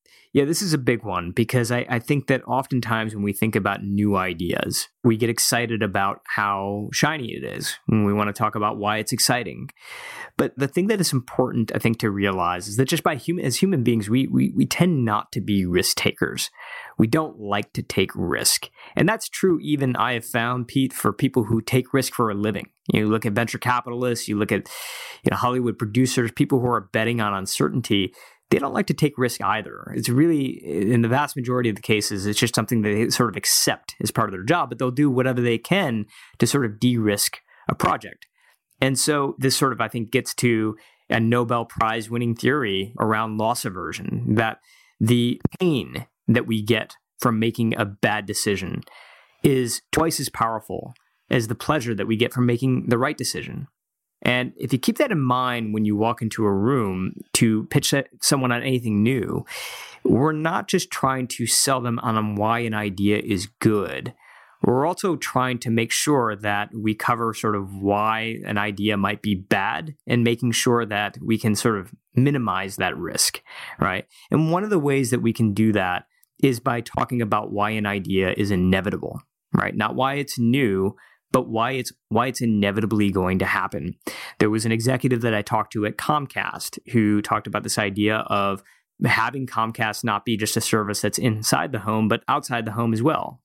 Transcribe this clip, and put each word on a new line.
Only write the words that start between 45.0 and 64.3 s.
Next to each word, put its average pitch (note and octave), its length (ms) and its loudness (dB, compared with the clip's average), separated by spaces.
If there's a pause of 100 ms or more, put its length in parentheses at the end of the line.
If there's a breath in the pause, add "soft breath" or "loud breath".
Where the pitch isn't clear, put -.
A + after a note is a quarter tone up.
pain A#2 480 -2 (200)
that A#2 200 4
we A2 160 0
get A2 320 0 (240)
from A#2 180 2
making A2+ 400 0
a A2 80 0
bad G#2 400 -2
decision G2 560 -2 (600 loud breath)
is C3 480 2
twice D#3+ 280 0
as C3+ 100 -4
powerful A2+ 680 -4 (340)
as A#2+ 200 0
the A#2 60 -4
pleasure B2 380 -2
that G2 140 -4
we A2 80 0
get A2+ 180 0
from B2 140 2
making B2 400 0
the A#2+ 100 2
right C#3 200 -2
decision. - 500 -8 (540)
And B2 360 0
if - 160 -4
you B2+ 60 4
keep - 180 0
that C#4 140 2
in F3 100 0
mind B2 520 0
when G#2+ 120 2
you G#2 100 2
walk A2+ 260 2
into A2+ 220 -2
a G2+ 100 4
room G2 600 0 (220)
to A2 320 2
pitch - 240 0
that, C#3 180 0 (120)
someone C3 300 0
on A#2+ 100 -2
anything A#2+ 400 0
new, A#2+ 440 0 (580 loud breath)
we're D#3 300 4
not E3 340 -2
just - 240 0
trying C3 360 0
to A#2+ 200 -6
sell C3+ 320 2
them A#2+ 200 -2
on A2 360 0
why G#2+ 240 2
an A2+ 140 -4
idea G#2 460 2
is G2 280 -2 (120)
good. F#2+ 540 0 (480 soft breath)